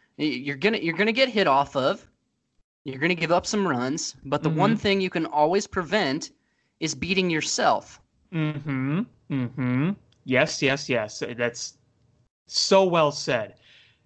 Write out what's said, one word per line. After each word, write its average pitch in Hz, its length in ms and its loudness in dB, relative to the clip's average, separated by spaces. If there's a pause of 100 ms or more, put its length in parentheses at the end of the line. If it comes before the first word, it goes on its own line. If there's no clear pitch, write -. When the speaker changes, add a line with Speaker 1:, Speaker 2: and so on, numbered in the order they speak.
(180)
Speaker 1:
Y-, 147 80 -2
you're 139 320 -4
gonna, 202 220 0
you're 160 180 -2
gonna 214 160 2
get 262 160 2
hit 208 180 2
off 139 300 2
of. 139 280 0 (760)
You're 131 160 -10
gonna 170 160 2
give 160 160 0
up 180 140 4
some 208 200 -2
runs, 135 600 -2
but 143 180 -2
the 156 60 2
one 170 220 4
Speaker 2:
Mm-hmm. 214 80 0
Speaker 1:
thing 196 220 2
you 185 80 0
can 165 180 -2
always 156 380 2
prevent 170 680 -2 (500)
is 156 120 -4
beating 180 360 0
yourself. 147 720 0 (320)
Speaker 2:
Mm-hmm. 151 720 -2 (280)
Mm-hmm. 127 600 -2 (360)
Yes, 131 340 0
yes, 139 280 0
yes. 110 320 -4 (160)
That's 120 400 -6 (680)
so - 360 4
well 165 280 4
said. 120 440 -4 (500)